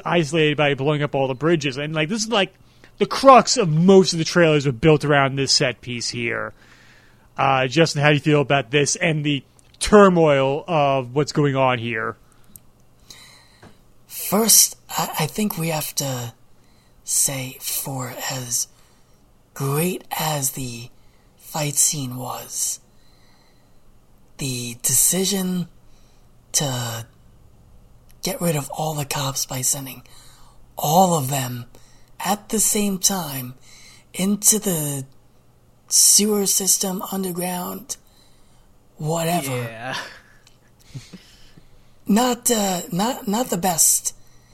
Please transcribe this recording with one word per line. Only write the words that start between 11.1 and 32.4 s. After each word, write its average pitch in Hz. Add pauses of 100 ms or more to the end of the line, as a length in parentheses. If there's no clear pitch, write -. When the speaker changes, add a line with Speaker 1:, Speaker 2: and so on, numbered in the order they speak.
Speaker 1:
what's 143
going 143
on 127
here? 113 (1900)
Speaker 2:
First, - (140)
I, 165 (100)
I 156
think 208
we 165
have 156
to 123 (680)
say, 131
for 127 (160)
as 127 (840)
great 147 (140)
as 151
the 120 (480)
fight 147
scene 131
was, - (1600)
the 123
decision 185 (840)
to 120 (1160)
get 185
rid 170
of 135
all 156
the 147
cops 135
by 131
sending 131 (760)
all 175
of 131
them 123 (580)
at 202